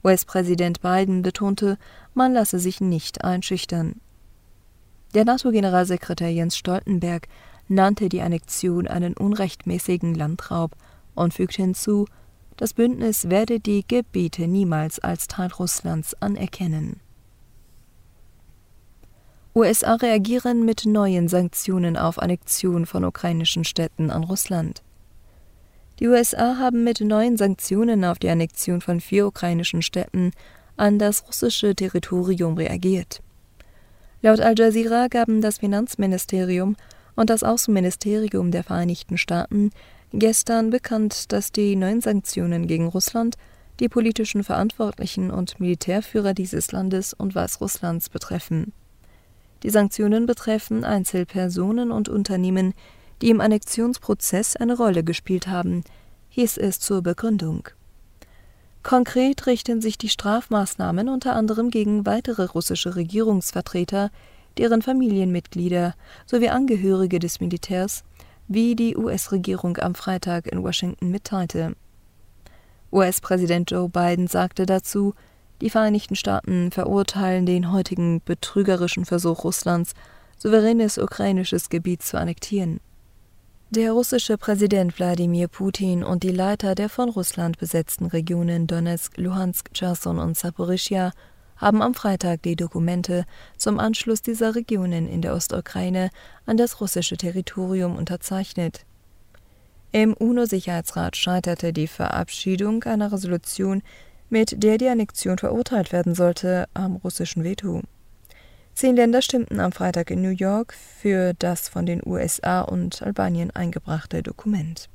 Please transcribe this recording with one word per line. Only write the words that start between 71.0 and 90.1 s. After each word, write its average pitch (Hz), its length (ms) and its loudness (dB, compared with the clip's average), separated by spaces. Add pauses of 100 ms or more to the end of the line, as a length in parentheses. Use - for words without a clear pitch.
mitteilte. 175 640 -4 (1120)
U-S-Präsident 180 800 2
Joe 180 180 -2
Biden 175 380 2
sagte 185 400 0
dazu, 202 480 0 (460)
die 220 100 0
Vereinigten 214 460 2
Staaten 185 560 0
verurteilen 190 760 0
den 180 240 2
heutigen 175 540 0
betrügerischen 180 800 0
Versuch 170 400 0
Russlands, 175 480 -2 (440)
souveränes 220 640 4
ukrainisches 185 720 0
Gebiet 170 340 -2
zu - 160 -6
annektieren. 170 640 -4 (920)
Der 226 180 2
russische 233 440 2
Präsident 196 640 2
Wladimir 175 500 2
Putin 185 560 -2
und 180 200 -2
die 185 60 2
Leiter 190 440 0
der 202 160 -2
von 247 180 -2
Russland 175 480 -4
besetzten 165 480 -4
Regionen 170 640 -2
Donetsk, 170 500 -4
Luhansk, 180 560 -4
Cherson 175 460 -4